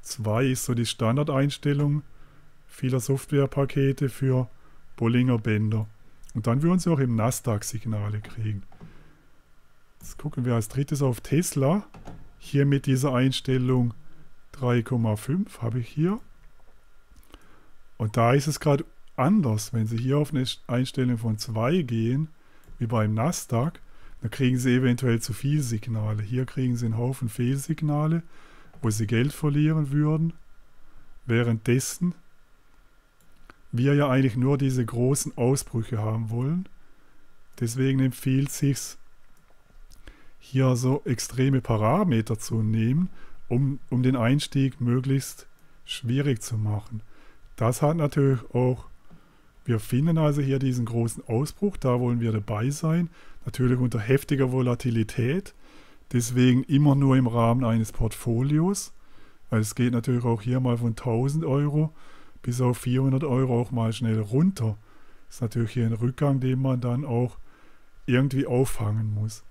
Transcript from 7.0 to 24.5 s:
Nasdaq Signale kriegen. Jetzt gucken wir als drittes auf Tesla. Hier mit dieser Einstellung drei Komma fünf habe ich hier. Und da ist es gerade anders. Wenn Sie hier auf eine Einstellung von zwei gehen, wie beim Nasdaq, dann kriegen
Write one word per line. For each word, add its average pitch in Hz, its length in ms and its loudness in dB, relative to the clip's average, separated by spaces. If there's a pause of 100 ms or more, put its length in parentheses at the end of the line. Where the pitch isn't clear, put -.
Nasdaq 110 480 0
Signale 107 580 -4
kriegen. 107 420 -6 (1400)
Jetzt - 180 -14
gucken 143 280 -6
wir 123 100 2
als 117 140 0
drittes 139 320 -2
auf 127 180 0
Tesla. 156 680 2 (520)
Hier 139 280 0
mit 139 200 2
dieser 131 280 2
Einstellung 127 800 2 (600)
drei 123 280 2
Komma 113 360 0
fünf 180 440 -4
habe 117 180 -2
ich 117 100 -6
hier. 180 300 0 (1800)
Und 110 180 -2
da 120 180 6
ist 143 140 4
es - 140 -2
gerade 143 240 2 (320)
anders. 127 560 2
Wenn 110 140 0
Sie 117 100 -2
hier 127 200 2
auf 147 160 0
eine 131 120 0 (220)
Einstellung 123 500 0
von 110 200 -2
zwei 123 440 0
gehen, 120 480 0 (480)
wie 120 100 -2
beim 110 260 2
Nasdaq, 123 680 -2 (400)
dann 110 100 -4
kriegen 127 260 2